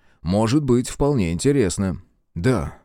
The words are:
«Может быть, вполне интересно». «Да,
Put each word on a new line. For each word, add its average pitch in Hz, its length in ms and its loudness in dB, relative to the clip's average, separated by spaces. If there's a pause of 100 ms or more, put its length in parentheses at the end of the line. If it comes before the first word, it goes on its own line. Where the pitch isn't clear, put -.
(220)
«Может 110 420 2
быть, 123 240 2
вполне 131 440 0
интересно». 101 720 0 (320)
«Да, 90 500 -2